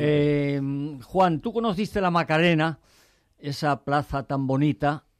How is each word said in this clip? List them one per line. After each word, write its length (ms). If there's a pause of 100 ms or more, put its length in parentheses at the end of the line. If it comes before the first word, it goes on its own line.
Eh, 560 (420)
Juan, 380
¿tú 100
conociste 480
la 120
Macarena, 640 (640)
esa 440
plaza 440
tan 180
bonita, 600 (140)